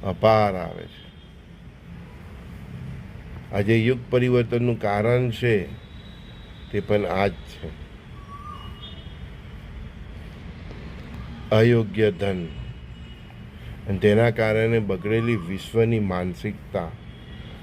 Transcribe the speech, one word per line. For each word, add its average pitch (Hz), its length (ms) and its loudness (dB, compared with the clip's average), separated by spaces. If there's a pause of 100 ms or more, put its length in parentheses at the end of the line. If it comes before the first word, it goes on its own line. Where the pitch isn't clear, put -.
અપાર 104 520 6
આવે 85 260 -6
છે. - 300 -16 (2500)
આજે 104 220 4
યુગ 120 220 4 (120)
પરિવર્તનનું 123 720 4
કારણ 117 500 2
છે 107 360 2 (1040)
તે 101 80 0
પણ 104 260 2
આ 92 200 4
જ 98 60 2
છે. - 500 -12 (3750)
અયોગ્ય 110 600 6
ધન. 92 360 -2 (1400)
અને 98 100 0
તેના 107 320 8
કારણે 113 480 4
બગડેલી 107 580 2
વિશ્વની 107 640 2
માનસિકતા, 90 880 -2 (720)